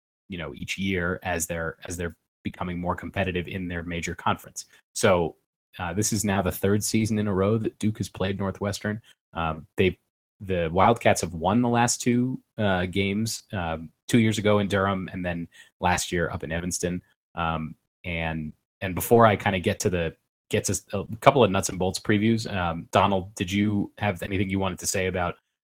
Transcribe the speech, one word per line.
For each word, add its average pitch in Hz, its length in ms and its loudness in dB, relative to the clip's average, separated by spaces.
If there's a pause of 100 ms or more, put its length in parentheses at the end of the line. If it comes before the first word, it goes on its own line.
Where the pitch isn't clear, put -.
(300)
you 92 80 -8
know, 76 180 -8
each - 220 -8
year 90 460 -2
as 87 240 -2
they're, 82 280 -6 (100)
as 87 120 -8
they're 87 180 -6 (280)
becoming 87 360 -6
more 90 160 -2
competitive 90 520 -4
in 92 200 -6
their 87 140 -6
major 85 320 -6
conference. - 520 -4 (280)
So, 90 420 2 (440)
uh, 87 140 -6
this 107 200 0
is 98 100 -2
now 98 200 2
the 90 80 0
third 104 320 0
season 110 340 0
in 104 100 -2
a 101 60 -2
row 98 240 2
that 110 220 -4
Duke 110 180 0
has 95 100 -4
played 98 300 -4
Northwestern. 104 640 -4 (320)
Um, 80 320 -4 (100)
they, 92 220 4 (420)
the 90 320 -2
Wildcats 101 500 4
have 87 120 -4
won 92 300 2
the 123 40 2
last 120 360 2
two, 123 360 2 (200)
uh, 95 260 2
games, 98 680 -2
um, 82 380 -6 (180)
two 127 120 4
years 110 180 4
ago 104 220 4
in 101 80 0
Durham, 95 440 0
and 92 140 -8
then 85 220 -4 (340)
last 90 300 0
year 85 180 0
up - 140 -8
in 76 80 -6
Evanston. 87 500 -4 (320)
Um, 82 400 -4 (320)
and, 80 480 -6 (260)
and 95 140 -4
before 117 320 6
I 104 100 8
kinda 95 240 0
get 95 200 0
to 107 100 2
the, 85 260 -2 (360)
get 107 140 0
to 98 140 0 (140)
a 98 100 -2 (140)
couple 139 260 8
of 104 60 6
nuts 95 200 0
and 92 100 -6
bolts 92 200 -2
previews, 110 560 2
um, 85 360 -4
Donald, 98 420 2
did 92 180 -4
you 101 460 0
have 101 240 -2
anything 98 300 -2
you 98 80 0
wanted 92 200 -2
to - 80 -6
say 92 200 0
about 90 280 -2 (280)